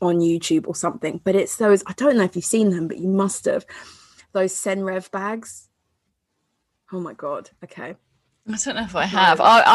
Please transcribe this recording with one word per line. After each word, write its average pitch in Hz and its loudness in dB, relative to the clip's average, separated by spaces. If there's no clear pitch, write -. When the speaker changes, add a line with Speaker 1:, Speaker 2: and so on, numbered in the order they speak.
Speaker 1:
on 175 2
YouTube 165 0
or 175 -6
something, 165 -6
but 190 2
it's - -2
those, 202 4
I 185 -10
don't 269 2
know 208 4
if 180 -4
you've 170 -6
seen 220 2
them, 170 0
but - -10
you 180 -4
must 196 -2
have, - -2
those 190 -2
Senreve 190 -6
bags. 208 -10
Oh 185 -8
my 160 -10
God! - -10
Okay. 147 -16
Speaker 2:
I 214 -8
don't 269 -8
know 226 -6
if 180 -10
I 151 0
Speaker 1:
No. - -2
Speaker 2:
have. 185 4
I, 226 8